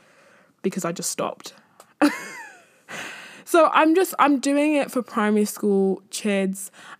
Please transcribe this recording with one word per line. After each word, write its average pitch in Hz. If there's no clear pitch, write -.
because 185
I 170
just 180
stopped. -
<laughs> -
So 320
I'm 320
just, 370
I'm 285
doing 285
it -
for 247
primary 214
school 196
chids. 196